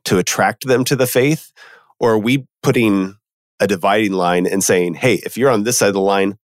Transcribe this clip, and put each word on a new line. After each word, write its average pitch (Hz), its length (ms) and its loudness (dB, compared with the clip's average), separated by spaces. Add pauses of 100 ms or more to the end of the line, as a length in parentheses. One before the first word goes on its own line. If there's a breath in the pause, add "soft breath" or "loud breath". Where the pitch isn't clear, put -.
to 101 120 0
attract 95 500 -2
them 127 180 2
to 143 100 0
the 123 120 0
faith? 139 440 -2 (480 loud breath)
Or 117 140 2
are 110 60 2
we 127 260 -2 (160)
putting 101 560 0 (420)
a 104 80 2
dividing 98 460 0
line 90 320 0
and 95 180 -2
saying, 90 320 0
"Hey, 117 200 0 (100)
if - 120 -10
you're 127 140 2
on 107 120 0
this 117 140 -2
side 107 120 2
of 101 40 0
the 98 80 0
line, 98 360 0 (120)